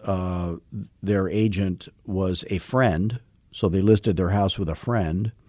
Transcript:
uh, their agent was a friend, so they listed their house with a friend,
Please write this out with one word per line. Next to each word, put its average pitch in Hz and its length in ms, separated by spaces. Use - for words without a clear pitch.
uh, 90 500
their 98 260
agent 95 600
was 92 440
a 95 80
friend, 110 600
so - 180
they 95 140
listed 104 340
their 92 140
house 98 260
with 92 120
a 78 80
friend, 104 560